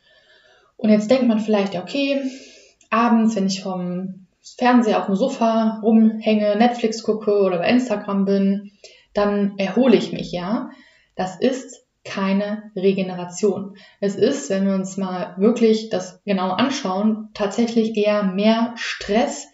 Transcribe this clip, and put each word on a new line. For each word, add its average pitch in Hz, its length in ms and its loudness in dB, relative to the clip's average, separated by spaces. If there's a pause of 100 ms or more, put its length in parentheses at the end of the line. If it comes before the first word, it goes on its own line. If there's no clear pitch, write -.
(760)
Und 214 140 0
jetzt 214 200 4
denkt 254 180 4
man 220 120 2
vielleicht, 202 340 0
ja, 175 80 -6
okay, 277 400 -2 (680)
abends, 226 460 2
wenn 190 120 0
ich - 140 -4
vom 180 640 -8 (140)
Fernseher 226 580 2
auf - 80 -4
dem 196 80 0
Sofa 226 680 0
rumhänge, 214 720 4
Netflix 226 480 0
gucke 208 380 0
oder 185 160 2
bei 170 120 -2
Instagram 202 560 0
bin, 196 460 0 (420)
dann 202 440 0
erhole 214 380 4
ich - 160 0
mich, - 200 -10
ja. 180 380 -6 (460)
Das - 240 -8
ist - 480 -4 (200)
keine 202 680 -4
Regeneration. 185 1000 -2 (240)
Es 196 160 -2
ist, 269 340 0
wenn 196 160 0
wir 196 100 0
uns 185 220 -6
mal 185 400 -6
wirklich 220 520 2
das - 360 -8
genau 185 260 -2
anschauen, 214 840 -2
tatsächlich 226 640 0
eher 208 260 2
mehr 214 520 2
Stress - 800 -4